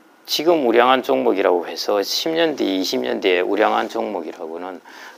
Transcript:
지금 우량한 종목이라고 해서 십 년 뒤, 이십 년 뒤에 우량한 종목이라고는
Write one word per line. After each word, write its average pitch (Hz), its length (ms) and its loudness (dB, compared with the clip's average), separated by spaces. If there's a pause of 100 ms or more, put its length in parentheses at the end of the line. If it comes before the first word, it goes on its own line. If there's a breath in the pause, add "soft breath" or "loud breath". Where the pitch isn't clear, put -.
(260)
지금 156 420 2
우량한 123 340 4
종목이라고 98 640 2
해서 98 360 -2
십 - 280 -4
년 160 260 0
뒤, 98 220 0
이십 95 220 -2
년 123 200 -2
뒤에 90 200 4
우량한 107 480 2
종목이라고는 90 920 -8 (380 loud breath)